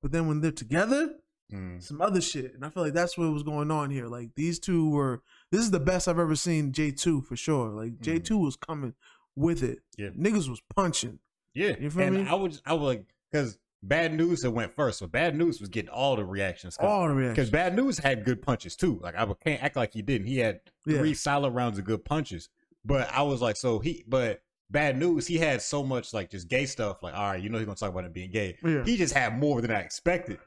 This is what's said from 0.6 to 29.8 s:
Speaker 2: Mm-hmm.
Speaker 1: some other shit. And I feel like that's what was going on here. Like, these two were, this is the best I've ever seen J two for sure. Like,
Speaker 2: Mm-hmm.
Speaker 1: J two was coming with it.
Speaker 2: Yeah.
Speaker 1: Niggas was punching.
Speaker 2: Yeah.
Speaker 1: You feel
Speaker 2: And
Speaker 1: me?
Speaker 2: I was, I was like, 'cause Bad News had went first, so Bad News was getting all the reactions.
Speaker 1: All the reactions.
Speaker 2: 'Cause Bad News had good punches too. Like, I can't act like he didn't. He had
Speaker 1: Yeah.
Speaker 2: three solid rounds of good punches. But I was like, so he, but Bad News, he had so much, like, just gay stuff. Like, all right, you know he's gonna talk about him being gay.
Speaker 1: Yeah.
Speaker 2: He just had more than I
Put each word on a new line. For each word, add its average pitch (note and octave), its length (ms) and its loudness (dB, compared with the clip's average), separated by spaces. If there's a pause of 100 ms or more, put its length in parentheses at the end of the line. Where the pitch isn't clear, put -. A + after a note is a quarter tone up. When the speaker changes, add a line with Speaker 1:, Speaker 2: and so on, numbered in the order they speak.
Speaker 2:
Mm-hmm. F#2 260 -8
Speaker 1:
some D3 220 -6
other F#3 200 4
shit. C3 340 -6
And C3 100 -12
I D3+ 40 -8
feel F3+ 120 -4
like D3+ 120 0
that's F3 260 0
what D#3+ 120 2
was D3 120 -2
going D3+ 260 -2
on D3 220 0
here. B2+ 160 -4
Like, A#2+ 280 -10
these D#3+ 220 0
two E3 320 2
were, C#3 320 2 (300)
this G#3 100 4
is A#3 80 2
the F#3 100 4
best F3 280 2
I've E3+ 100 2
ever D#3+ 180 2
seen D3+ 360 0
J D3+ 180 0
two C#3+ 320 0
for B2 140 -8
sure. B2+ 340 0
Like, A2 240 -6
Speaker 2:
Mm-hmm. - 100 -14
Speaker 1:
J E3 160 0
two G#3 200 0
was D3 160 2
coming C#3+ 400 -8 (400)
with E3 260 2
it. A#2+ 180 -2 (160)
Speaker 2:
Yeah. G2+ 140 -6
Speaker 1:
Niggas D#3 400 0
was A#2 100 -8 (160)
punching. E3 440 0 (340)
Speaker 2:
Yeah. F#3+ 260 0
Speaker 1:
You D3 120 -4
feel F3 100 0
Speaker 2:
And F#3+ 140 4
Speaker 1:
me? G3 120 0
Speaker 2:
I D#3+ 60 2
was, F3+ 320 -2
I D3+ 80 0
was D#3+ 80 2
like, B2 240 0 (260)
'cause C3+ 280 0 (240)
Bad D#3 320 2
News E3 260 2
had A#2+ 120 0
went A2 220 -2
first, B2 220 2
so G2 80 -8
Bad C#3+ 320 0
News E3+ 220 2
was G2+ 100 -10
getting F#2 220 -4
all C3 240 2
the G#2 100 -2
reactions. F#2 540 -4
Speaker 1:
All F#3+ 280 4
the D3 60 4
reactions. C3 320 2
Speaker 2:
'Cause G#2+ 60 -2
Bad F3 240 2
News B3+ 240 2
had C3 260 2
good B2 160 2
punches A2+ 340 -2
too. C3+ 280 2
Like, E2+ 120 -6
I G#2+ 100 2 (180)
can't D3 180 -2
act C#3+ 140 -2
like - 180 0
he A2 80 -6
didn't. G#2 240 0
He C3 140 -2
had G#2+ 220 0 (260)
Speaker 1:
Yeah. D3+ 100 2
Speaker 2:
three D3+ 160 2
solid C#3+ 380 0
rounds A#2+ 260 0
of G2 80 -4
good G#2+ 180 0
punches. C#3 460 -4 (340)
But C3 300 2
I C3 80 4
was C#3 180 2
like, A2+ 160 2
so A#2+ 220 0
he, C#3+ 300 -4
but A#2+ 340 0 (300)
Bad D3 260 2
News, D#3+ 300 2
he E3+ 100 0
had D3 240 2
so C#3+ 220 -2
much, B2+ 280 -2
like, G2+ 200 -6
just F2+ 160 -12
gay C3 180 2
stuff. G#2+ 380 -4
Like, E2+ 100 -8
all G2+ 200 -2
right, F2+ 80 -4
you G2+ 80 -4
know A2 100 -2
he's A2 80 -2
gonna G2+ 80 -6
talk G2+ 160 -4
about F#2 140 -6
him E2+ 80 -14
being F#2 180 -10
gay. G2 340 -2
Speaker 1:
Yeah. D3+ 180 2
Speaker 2:
He A#3 140 2
just E3+ 160 2
had A#2+ 240 0
more C3 240 2
than A#2 80 -2
I G#2 120 0